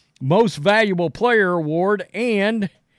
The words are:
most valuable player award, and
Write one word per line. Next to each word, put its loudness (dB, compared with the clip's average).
most 2
valuable 0
player 0
award, -2
and -2